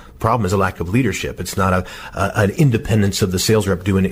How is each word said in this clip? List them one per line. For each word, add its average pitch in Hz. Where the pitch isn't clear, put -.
The -
problem 113
is 90
a 101
lack 95
of 85
leadership. 95
It's -
not 95
a, 92
a, 98
an 104
independence 113
of 95
the 90
sales 110
rep 90
doing, 95